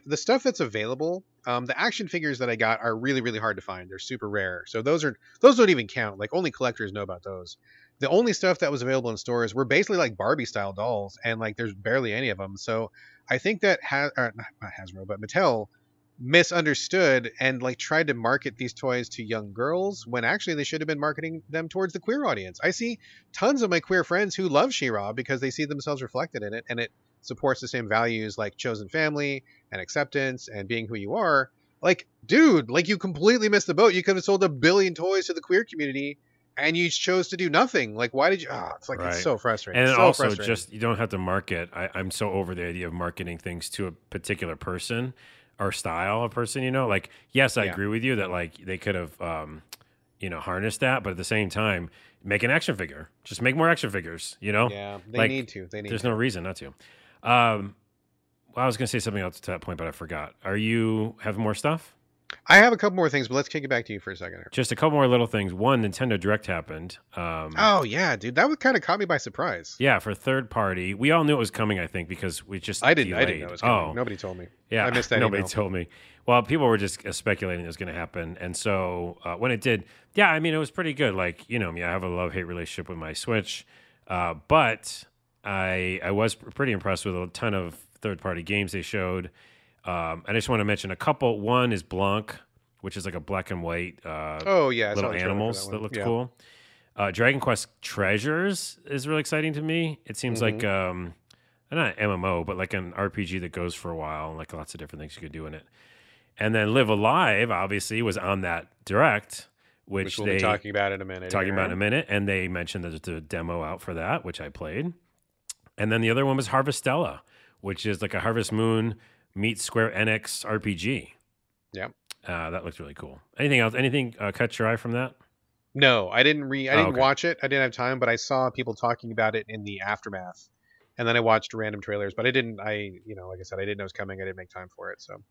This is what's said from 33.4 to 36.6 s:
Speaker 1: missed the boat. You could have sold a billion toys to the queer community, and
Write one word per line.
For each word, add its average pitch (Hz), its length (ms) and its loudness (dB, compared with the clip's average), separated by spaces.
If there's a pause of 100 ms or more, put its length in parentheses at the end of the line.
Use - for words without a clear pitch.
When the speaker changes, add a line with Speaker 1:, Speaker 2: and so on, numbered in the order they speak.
Speaker 1:
missed 202 180 4
the 175 60 2
boat. 180 200 8
You 180 80 2
could 196 140 4
have 180 100 -2
sold 196 180 4
a 185 60 6
billion 170 460 4
toys 185 320 0
to 180 60 0
the 160 80 -12
queer 185 220 4
community, 143 540 -4 (400)
and 156 180 2